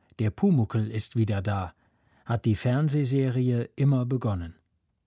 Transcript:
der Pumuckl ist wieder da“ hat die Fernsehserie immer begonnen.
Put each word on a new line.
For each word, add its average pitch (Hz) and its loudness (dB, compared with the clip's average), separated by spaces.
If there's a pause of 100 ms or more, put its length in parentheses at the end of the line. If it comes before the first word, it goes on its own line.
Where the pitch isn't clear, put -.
(200)
der 110 2
Pumuckl 113 0
ist 110 -4
wieder 104 0
da“ 95 -4 (500)
hat 117 -4
die 110 4
Fernsehserie 127 0
immer 135 2
begonnen. 101 -4 (520)